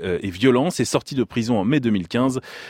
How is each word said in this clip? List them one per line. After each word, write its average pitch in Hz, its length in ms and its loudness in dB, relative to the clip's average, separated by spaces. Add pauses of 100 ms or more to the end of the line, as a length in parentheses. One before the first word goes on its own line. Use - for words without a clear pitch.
euh, 87 200 -2
et 98 80 -4
violence 127 500 2
et 123 40 2
sorti - 300 -2
de 131 80 2
prison 117 340 -2
en 98 80 2
mai 143 140 2
deux 120 120 0
mille 95 180 0
quinze. 127 320 0 (300)